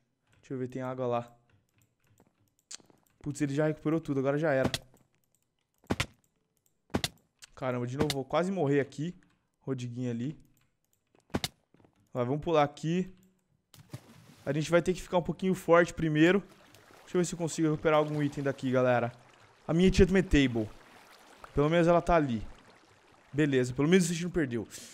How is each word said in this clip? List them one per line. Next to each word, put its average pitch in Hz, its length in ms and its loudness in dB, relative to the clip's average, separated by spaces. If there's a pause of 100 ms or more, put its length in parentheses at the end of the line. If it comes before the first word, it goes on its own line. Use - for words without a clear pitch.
(400)
Deixa - 140 -14
eu 131 60 -8
ver, 127 80 -6
tem 127 160 -10
água 127 240 -6
lá. 120 280 -4 (1800)
Putz, 147 220 -10
ele 139 140 -2
já 151 100 0
recuperou 156 340 -4
tudo. 147 200 -4
Agora 139 180 -2
já 151 160 -2
era. 131 180 0 (2750)
Caramba, 123 320 -6
de 127 100 -8
novo, 151 160 -2
vou 135 100 -6
quase 175 280 -2
morrer 143 280 0
aqui. 143 360 -6 (460)
Rodiguinho 123 500 -8
ali. 120 280 -8 (1700)
Vai, 123 120 -2
vamos 147 160 -2
pular 160 200 4
aqui. 160 500 -2 (1300)
A 139 80 -4
gente 147 160 -4
vai 170 140 4
ter 185 100 -2
que - 80 -8
ficar - 160 -6
um 165 60 0
pouquinho 185 320 -2
forte 170 400 4
primeiro. 165 480 4 (560)
Deixa - 180 -6
eu 180 40 4
ver 175 40 0
se - 80 -8
eu 165 60 -10
consigo 160 320 0
recuperar 156 260 2
algum 151 240 0
item 143 220 -2
daqui, 135 280 -4
galera. 123 400 2 (560)
A 151 60 -2
minha 185 160 6
Enchantment 180 360 4
Table. 120 440 2 (840)
Pelo 143 160 2
menos 170 160 4
ela 170 160 4
tá 175 120 2
ali. 127 300 0 (920)
Beleza, 131 380 0
pelo 139 140 0
menos 180 180 6
a 170 80 -4
gente 165 120 -6
não 175 40 -6
perdeu. 123 380 -4 (260)